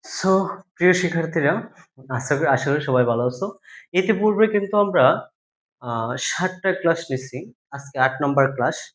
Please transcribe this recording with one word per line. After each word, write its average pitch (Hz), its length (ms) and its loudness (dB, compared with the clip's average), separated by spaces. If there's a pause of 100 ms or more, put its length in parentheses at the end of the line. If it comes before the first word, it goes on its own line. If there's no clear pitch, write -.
So, 190 420 0 (280)
প্রিয় 175 180 4
শিক্ষার্থীরা, 165 680 0 (460)
আশা 131 260 -2
করি, 151 120 0
আশা 139 240 2
করি 147 100 0
সবাই 127 240 2
ভালো 120 220 0
আছো। 190 300 -6 (360)
ইতিপূর্বে 196 540 2
কিন্তু 208 300 -2
আমরা, 180 520 2 (520)
আহ, 117 380 -6
সাতটা 185 540 -2
ক্লাস 170 380 0
নিছি। 135 400 -8 (200)
আজকে 139 280 -10
আট 131 220 2
নাম্বার 139 340 2
ক্লাস। 123 200 -2 (200)